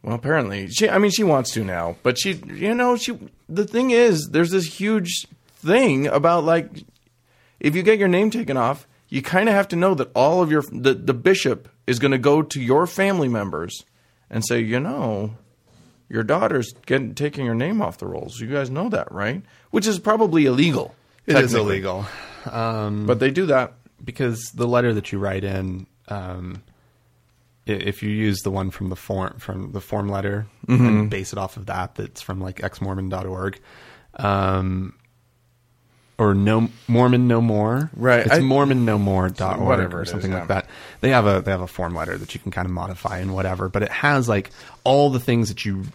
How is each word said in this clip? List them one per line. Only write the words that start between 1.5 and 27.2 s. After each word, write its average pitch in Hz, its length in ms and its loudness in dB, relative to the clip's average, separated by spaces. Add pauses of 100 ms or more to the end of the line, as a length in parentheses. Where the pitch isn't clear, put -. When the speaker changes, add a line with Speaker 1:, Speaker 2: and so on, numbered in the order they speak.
Speaker 1:
to 113 120 -2
now, 87 380 -4
but 123 160 0
she, - 140 -2 (140)
you 214 280 -2
know, 247 220 2
she, 240 220 -6 (300)
the 196 180 -2
thing 247 240 0
is, 226 400 4
there's 165 220 2
this 185 120 2
huge 185 640 -2 (300)
thing 156 500 2
about, 165 380 2
like, 165 400 0 (760)
if 147 160 2
you 185 60 0
get 214 160 6
your 202 100 4
name 190 220 4
taken 220 260 -4
off, 131 300 0 (240)
you 135 120 -4
kinda 214 300 2
have 196 160 2
to 180 80 -4
know 185 180 4
that 135 200 -2
all 151 280 4
of 160 100 0
your, 151 180 2
the, 127 240 2
the - 200 -2
bishop 147 540 2 (180)
is 123 120 0
gonna 135 200 2
go 143 240 4
to 143 200 -6
your 139 240 4
family 190 420 0
members 95 560 -6 (460)
and 110 160 -4
say, 120 140 0
"You 113 180 -2
know, 120 560 -4 (760)
your 113 120 -2
daughter's 147 500 0 (140)
getting, 127 280 -2
taking 143 320 -4
her 117 80 -2
name 170 280 -2
off - 160 -6
the - 80 -10
rolls. 117 320 -10
You 117 100 -10
guys 139 220 -4
know 175 200 -4
that, - 200 -4
right?" 110 320 -4 (280)
Which 208 160 0
is 208 120 0
probably 190 460 2
illegal. 131 500 2 (320)
Speaker 2:
It 147 120 4
is 123 140 4
Speaker 1:
technically. 113 80 2 (180)
Speaker 2:
illegal. 95 280 -6 (440)
Um, 107 560 -4
Speaker 1:
But 120 120 2
they 131 120 2
do 180 160 -2
that. 131 260 2 (320)
Speaker 2:
because 120 340 -4 (160)
the 120 140 -2
letter 120 260 2
that 101 160 -4
you 101 80 -4
write 95 260 -4
in, 95 420 -6 (220)
um, 92 540 -10 (1040)